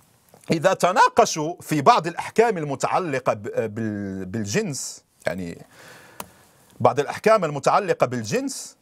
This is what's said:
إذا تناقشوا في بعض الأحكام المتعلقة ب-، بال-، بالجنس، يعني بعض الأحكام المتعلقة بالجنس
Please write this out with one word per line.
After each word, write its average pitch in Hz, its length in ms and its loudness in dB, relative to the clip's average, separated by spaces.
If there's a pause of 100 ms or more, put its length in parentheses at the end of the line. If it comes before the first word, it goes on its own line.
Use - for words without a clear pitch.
(500)
إذا 165 240 2
تناقشوا 180 880 4
في 156 200 -2
بعض 147 260 6
الأحكام 208 520 0
المتعلقة 139 720 -2
ب-، 107 420 -4
بال-، 101 500 -4
بالجنس، 113 800 -6 (220)
يعني 90 400 -6 (1120)
بعض 120 200 2
الأحكام 208 440 2
المتعلقة 151 600 0
بالجنس 127 760 -6